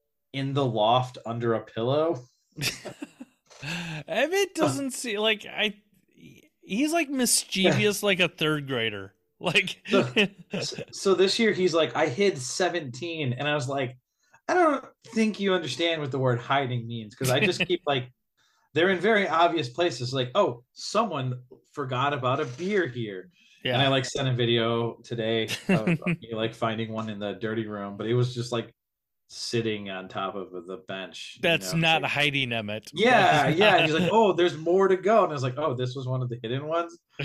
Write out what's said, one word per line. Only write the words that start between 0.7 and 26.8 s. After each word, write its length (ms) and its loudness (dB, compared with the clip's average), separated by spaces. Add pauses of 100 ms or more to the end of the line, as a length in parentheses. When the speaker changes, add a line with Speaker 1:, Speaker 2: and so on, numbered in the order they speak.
Speaker 1:
under 280 -2
a 80 -2
pillow. 640 -2 (340)
Speaker 2:
<laughs> 60 -8 (1400)
Emmett 480 0
doesn't 360 -2
see, 280 -6
like, 260 0
I, 300 -4 (840)
he's, 320 -2
like, 160 0
mischievous 960 2
Speaker 1:
<laughs> 0 -
Speaker 2:
like 160 2
a 100 4
third 380 -2
grader. 460 -4 (260)
Like 480 0
Speaker 1:
So, 200 2 (260)
Speaker 2:
<laughs> 280 -12
Speaker 1:
so, 300 -8
so 240 2
this 240 2
year 140 4
he's 200 2
like, 220 2
"I 120 2
hid 300 0
seventeen," 960 -4
and 140 -4
I 80 0
was 140 -2
like, 280 -4 (500)
"I 60 0
don't 320 4 (220)
think 320 0
you 140 2
understand 480 -2
what 100 -6
the 80 -2
word 200 2
hiding 480 -2
means," 280 -10
'cause 140 -4
I 100 2
just 260 0
keep, 180 -2
Speaker 2:
<laughs> 40 -10
Speaker 1:
like, 240 -2 (600)
they're 160 4
in 100 2
very 280 2
obvious 420 2
places, 440 -2
like, 220 -2
"Oh, 280 0 (100)
someone 680 -2 (320)
forgot 400 -2
about 280 0
a 40 -2
beer 420 -2
here." 420 -8 (340)
Speaker 2:
Yeah. 100 0
Speaker 1:
And 80 2
I, 80 4
like, 160 2
sent 220 -4
a 60 0
video 680 0
today 420 -2 (240)
of, 180 2
Speaker 2:
<laughs> 180 0
Speaker 1:
of 20 -4 (140)
me, 120 -14
like, 220 -2
finding 380 -4